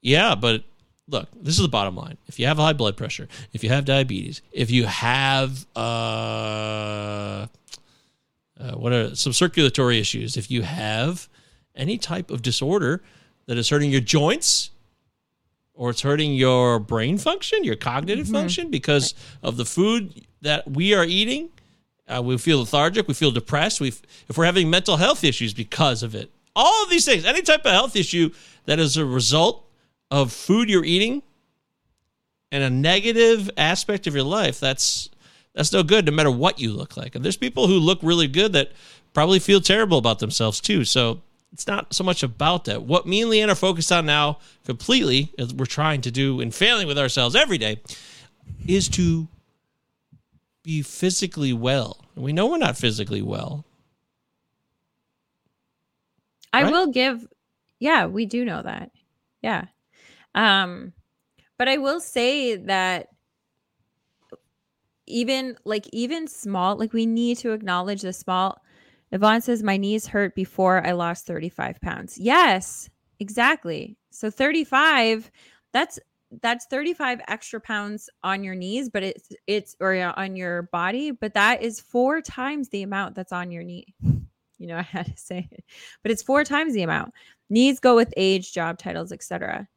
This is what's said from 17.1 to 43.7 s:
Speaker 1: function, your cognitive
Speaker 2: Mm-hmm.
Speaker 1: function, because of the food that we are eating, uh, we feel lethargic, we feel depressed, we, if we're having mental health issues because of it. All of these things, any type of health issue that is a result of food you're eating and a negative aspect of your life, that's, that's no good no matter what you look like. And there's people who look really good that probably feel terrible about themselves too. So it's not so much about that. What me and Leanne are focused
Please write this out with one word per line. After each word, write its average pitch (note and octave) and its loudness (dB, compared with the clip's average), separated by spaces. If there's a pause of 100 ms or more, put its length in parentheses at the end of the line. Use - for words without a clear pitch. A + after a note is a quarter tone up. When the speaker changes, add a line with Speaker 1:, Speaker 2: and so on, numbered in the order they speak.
Speaker 1:
function, G4 0
your - 0
cognitive D#3+ -4
Speaker 2:
Mm-hmm. G#3 -2
Speaker 1:
function, D4 -2
because C#3+ 0 (260)
of A#2+ -4
the A#2+ -4
food G3+ -2 (160)
that D3 -2
we E3+ 2
are F#3+ 4
eating, A3+ -2 (580)
uh, B2 -4
we B2 0
feel D3+ 4
lethargic, D3+ 2
we C#3+ -2
feel D3 2
depressed, D3 -2
we, C#3 -2
if - -10
we're E3 4
having F3 4
mental F3 2
health A3 2
issues A#2+ 0
because A#2 0
of A2+ -8
it. G#2+ -10 (260)
All G4+ 6
of F#4 -4
these E4+ 4
things, F#3+ 2
any C#4+ 2
type D4+ 4
of F#3 4
health A3 2
issue E3+ 2 (360)
that D3+ 0
is D3 2
a D#3 0
result C3 2 (460)
of C#3 2
food G#3+ 2
you're F3+ 4
eating G#3+ 2 (1300)
and C#3 0
a C3 2
negative G3+ 4
aspect F#3 0
of D#3 -2
your C#3+ 0
life, E3 -2
that's, - -2 (460)
that's D3+ 0
no G3 4
good F3+ 4
no D3+ 2
matter D3+ 4
what B2+ 0
you A2+ -2
look - -10
like. - -12
And B2 -6
there's F#3 -2
people B3 0
who F#3+ 6
look E3+ 2
really E3 2
good F#3+ 2
that C#3 0 (400)
probably F3+ 4
feel G3 6
terrible F#3+ 4
about A2+ 2
themselves A2 -2
too. F3+ 2
So A#2+ 0 (300)
it's - -10
not - -4
so F#3 0
much F3+ 0
about D3 0
that. A2 -4
What D#3 0
me G3 2
and A#3 0
Leanne G#3+ 4
are F#3+ 6
focused F3 0